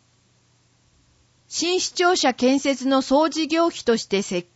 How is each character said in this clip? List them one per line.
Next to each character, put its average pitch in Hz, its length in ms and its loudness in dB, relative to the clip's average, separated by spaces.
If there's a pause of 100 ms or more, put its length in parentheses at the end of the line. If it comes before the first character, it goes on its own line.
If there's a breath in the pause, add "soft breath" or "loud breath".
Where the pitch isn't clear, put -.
(1600)
新 359 220 -2
市 - 140 -6
庁 359 240 2
舎 262 180 2
建 262 240 2
設 269 300 -2
の 269 120 2
総 294 280 2
事 311 180 -4
業 330 220 2
費 - 160 -10
と 226 120 2
し - 100 -6
て 202 160 -2
設 175 340 -6